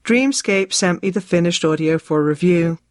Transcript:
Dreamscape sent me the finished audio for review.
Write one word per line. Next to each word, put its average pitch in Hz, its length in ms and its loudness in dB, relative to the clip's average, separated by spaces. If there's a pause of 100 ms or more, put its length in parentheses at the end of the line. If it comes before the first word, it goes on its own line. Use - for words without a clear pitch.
Dreamscape 226 680 0
sent 175 300 0
me 190 80 -2
the 190 100 -4
finished 170 440 0
audio 156 340 0
for 156 240 -2
review. 165 560 0 (120)